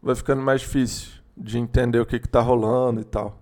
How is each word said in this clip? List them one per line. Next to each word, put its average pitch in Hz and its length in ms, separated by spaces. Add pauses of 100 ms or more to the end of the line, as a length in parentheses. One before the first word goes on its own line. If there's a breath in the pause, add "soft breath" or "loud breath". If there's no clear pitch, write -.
vai 127 120
ficando 135 280
mais 135 200
difícil - 500 (240)
de 113 220
entender 120 420
o 117 60
que 120 140
que - 100
tá 123 100
rolando 120 640
e - 20
tal. 104 380